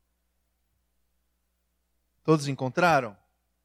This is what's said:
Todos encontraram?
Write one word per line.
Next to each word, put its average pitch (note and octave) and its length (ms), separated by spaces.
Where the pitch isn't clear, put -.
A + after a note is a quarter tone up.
Todos D#3 240
encontraram? C3 680